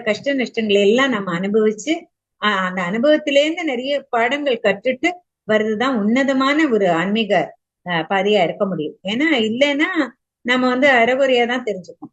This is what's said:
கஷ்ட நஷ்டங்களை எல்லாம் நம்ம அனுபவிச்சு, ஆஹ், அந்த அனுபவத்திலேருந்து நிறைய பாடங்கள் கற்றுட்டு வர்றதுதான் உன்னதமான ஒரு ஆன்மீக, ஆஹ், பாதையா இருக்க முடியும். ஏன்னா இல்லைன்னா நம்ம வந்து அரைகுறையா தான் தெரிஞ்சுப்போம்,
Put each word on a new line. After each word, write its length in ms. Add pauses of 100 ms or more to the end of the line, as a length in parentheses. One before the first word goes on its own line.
கஷ்ட 320
நஷ்டங்களை 480
எல்லாம் 300
நம்ம 220
அனுபவிச்சு, 600 (480)
ஆஹ், 220
அந்த 180
அனுபவத்திலேருந்து 800
நிறைய 300 (160)
பாடங்கள் 540
கற்றுட்டு 460 (380)
வர்றதுதான் 500
உன்னதமான 600 (120)
ஒரு 200
ஆன்மீக, 420 (540)
ஆஹ், 220
பாதையா 360
இருக்க 220
முடியும். 380
ஏன்னா 240 (120)
இல்லைன்னா 500 (560)
நம்ம 220
வந்து 220
அரைகுறையா 580
தான் 180
தெரிஞ்சுப்போம், 480